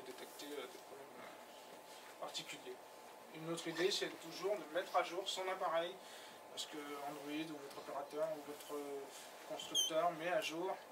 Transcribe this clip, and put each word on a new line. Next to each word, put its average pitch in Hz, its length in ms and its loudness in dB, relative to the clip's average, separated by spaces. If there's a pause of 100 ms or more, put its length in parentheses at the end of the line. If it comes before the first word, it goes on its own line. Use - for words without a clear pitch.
détecter, 131 460 -8
euh, 135 200 -4
des - 120 -10
problèmes, - 280 -12 (140)
euh, - 960 -12
particuliers. - 560 -4 (600)
Une 160 160 -2
autre 165 160 0
idée, 170 240 6
c'est 170 180 2 (100)
toujours 180 360 0
de 160 80 -4 (100)
mettre 185 220 2
à 180 80 10
jour 175 240 0
son 185 200 2
appareil, 175 460 4 (580)
parce - 160 -4
que 151 100 -6 (320)
Android 151 440 -2
ou 143 100 -6
votre 139 160 -8
opérateur 147 520 0
ou 147 180 -2
votre 147 320 -4 (680)
constructeur - 640 6
met 160 180 0
à 170 100 6
jour, 170 340 2 (180)